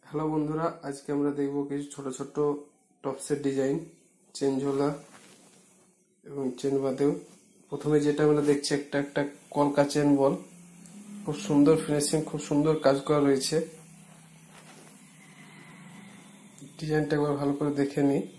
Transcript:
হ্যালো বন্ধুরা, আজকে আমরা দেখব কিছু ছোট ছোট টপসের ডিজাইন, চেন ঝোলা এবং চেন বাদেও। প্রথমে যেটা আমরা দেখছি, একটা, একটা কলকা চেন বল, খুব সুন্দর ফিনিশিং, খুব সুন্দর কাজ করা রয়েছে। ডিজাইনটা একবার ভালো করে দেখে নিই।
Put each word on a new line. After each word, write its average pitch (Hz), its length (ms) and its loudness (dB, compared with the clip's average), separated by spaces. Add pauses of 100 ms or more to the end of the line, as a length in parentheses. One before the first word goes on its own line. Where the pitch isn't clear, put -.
হ্যালো 151 240 -4
বন্ধুরা, 156 340 -2 (200)
আজকে 139 280 -10
আমরা 143 240 0
দেখব 139 160 -2 (140)
কিছু 143 240 -6
ছোট 139 120 -12 (120)
ছোট 139 180 -10 (680)
টপসের 139 420 -4
ডিজাইন, 135 320 0 (580)
চেন 139 260 0
ঝোলা 143 280 0 (1400)
এবং 139 160 -6 (140)
চেন 139 240 0
বাদেও। 139 280 2 (580)
প্রথমে 147 360 0
যেটা 147 220 2
আমরা 147 240 4
দেখছি, 143 280 0
একটা, - 240 -8
একটা 143 180 -4 (340)
কলকা 143 280 4 (100)
চেন 147 160 4 (100)
বল, 139 140 4 (920)
খুব 151 120 -6 (120)
সুন্দর 147 360 6
ফিনিশিং, 147 360 0 (100)
খুব 151 100 -6 (100)
সুন্দর 151 240 2 (120)
কাজ 139 120 6 (100)
করা 151 200 2
রয়েছে। 135 280 0 (3250)
ডিজাইনটা 151 400 0
একবার 147 240 0
ভালো 139 180 0
করে 147 120 -2 (100)
দেখে 139 280 0
নিই। 139 120 0 (180)